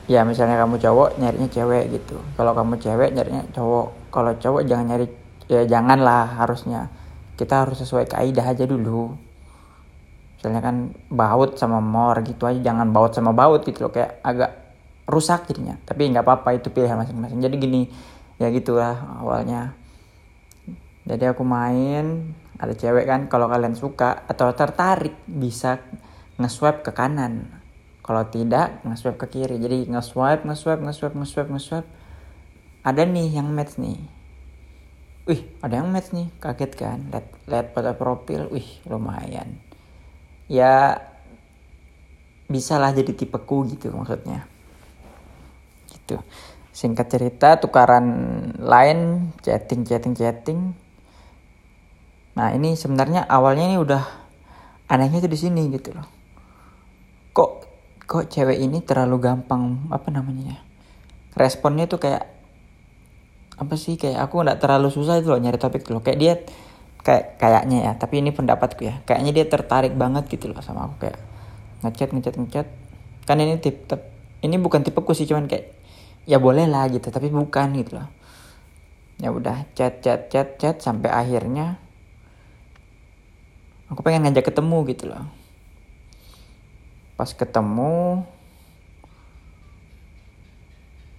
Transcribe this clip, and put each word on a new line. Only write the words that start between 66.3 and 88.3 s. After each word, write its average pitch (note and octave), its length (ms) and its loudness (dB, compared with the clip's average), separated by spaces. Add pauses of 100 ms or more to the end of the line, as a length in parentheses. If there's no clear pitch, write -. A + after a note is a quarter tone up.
kayak, - 360 4
kayaknya A#2 380 6 (100)
ya, G#2 80 0
tapi C#3+ 240 -2
ini C#3+ 160 0
pendapatku - 480 0
ya. A2+ 120 -4 (120)
Kayaknya C3+ 240 2
dia D#3 160 4
tertarik C3 480 2
banget C3+ 320 0
gitu - 240 -8
loh - 80 -14
sama - 300 -8
aku, - 180 -8
kayak - 120 -8 (680)
ngechat, A#3 260 -4
ngechat, - 240 -4
ngechat. F#3 320 -6 (560)
Kan D3 160 2
ini D#3 220 2
tip-, - 260 -4
tip-, - 240 -8 (320)
ini E3 160 0
bukan E3 240 2
tipeku D#3+ 320 0
sih, D#3 140 -2
cuman D3+ 180 0
kayak, - 240 -6 (560)
ya C#3+ 140 6
boleh C3+ 260 4
lah C3+ 240 2
gitu, B2 160 -4
tapi C3+ 240 -4
bukan C#3 480 0
gitu - 220 -8
loh. C#3+ 80 -12 (1080)
Ya A#2 160 -4
udah, B2+ 400 -4
chat, B2+ 300 -2
chat, - 260 0
chat, C#3 320 -2
chat, D#3 220 0
sampai A2+ 260 0
akhirnya B2 720 -2 (2000)
aku - 160 -10
pengen D#3+ 240 4
ngajak C3 240 4
ketemu E3 260 0 (140)
gitu - 180 -10
loh. - 160 -12 (1900)
Pas - 160 -6
ketemu, D#3 880 -2 (3000)